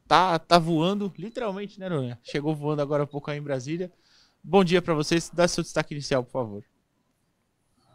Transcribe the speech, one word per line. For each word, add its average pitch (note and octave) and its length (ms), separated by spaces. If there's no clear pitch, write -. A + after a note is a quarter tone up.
tá, E3+ 300
tá E3+ 200
voando, E3+ 600
literalmente, G3+ 600
né, F#3+ 80
Noronha? C3 360
Chegou D3+ 320
voando D3 260
agora C#3+ 220
há C#3+ 40
pouco C#3+ 240
aí D3 60
em D3 60
Brasília. D3 500
Bom F#3 220
dia F3 160
pra E3+ 140
vocês, D#3+ 400
dá E3+ 120
seu E3 160
destaque D#3 300
inicial, C#3 320
por - 80
favor. G#2+ 320